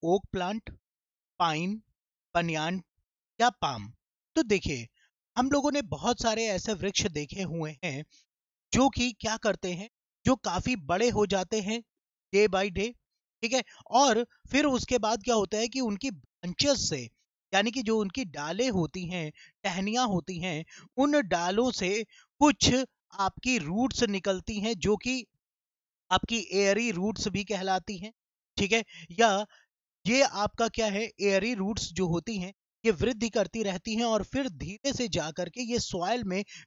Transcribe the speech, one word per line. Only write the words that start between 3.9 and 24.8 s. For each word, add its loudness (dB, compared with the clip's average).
तो 2
देखिए, -2
हम 2
लोगों 2
ने 0
बहुत -2
सारे 0
ऐसे -2
वृक्ष -2
देखे -6
हुए -6
हैं -6
जो 6
कि -2
क्या -2
करते -2
हैं, -10
जो 6
काफी -2
बड़े 2
हो 2
जाते 0
हैं -4
day 6
by 2
day, -2
ठीक -4
है, 2
और 6
फिर 4
उसके 2
बाद 0
क्या 2
होता 0
है 0
कि -4
उनकी -2
ब्रांचेस -2
से, -4
यानी 2
कि -4
जो 2
उनकी -4
डालें -2
होती -2
हैं, -6
टहनियाँ 0
होती -2
हैं, -4
उन 4
डालों 0
से -2
कुछ 6
आपकी 0
रूट्स 0
निकलती -2
हैं -2
जो 2